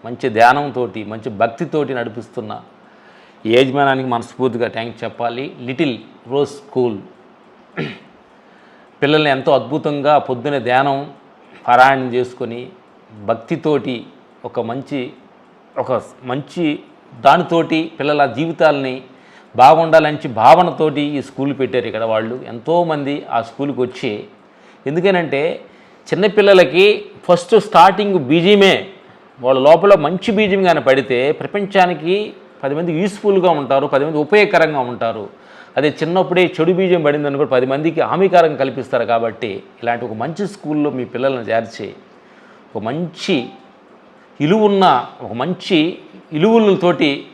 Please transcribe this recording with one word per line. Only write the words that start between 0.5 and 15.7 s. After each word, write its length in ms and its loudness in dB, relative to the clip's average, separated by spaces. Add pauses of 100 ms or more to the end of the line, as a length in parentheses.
మంచి 260 -10
భక్తితోటి 640 -4
నడిపిస్తున్న 680 -10 (840)
యజమానానికి 640 2
మనస్ఫూర్తిగా 580 -4
థ్యాంక్స్ 360 -10
చెప్పాలి. 580 -8
లిటిల్ 360 -4 (320)
రోజ్ 200 -2
స్కూల్ 480 -4 (2000)
పిల్లల్ని 280 2
ఎంతో 220 0
అద్భుతంగా 680 0
పొద్దున 400 -4
ధ్యానం 520 -2 (580)
పారాయణం 460 4
చేసుకొని 540 -6 (580)
భక్తితోటి 800 -4 (400)
ఒక 140 -8
మంచి, 520 -8 (680)